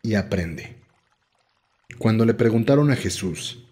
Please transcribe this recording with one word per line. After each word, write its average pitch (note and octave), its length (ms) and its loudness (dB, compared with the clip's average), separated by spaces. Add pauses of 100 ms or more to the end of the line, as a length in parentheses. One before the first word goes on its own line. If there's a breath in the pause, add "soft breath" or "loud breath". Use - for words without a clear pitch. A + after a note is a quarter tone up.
y A2 120 -2
aprende". F2+ 600 -4 (1200)
Cuando A2+ 260 2
le A2+ 100 4
preguntaron A#2+ 560 4
a C3 60 2
Jesús - 760 -8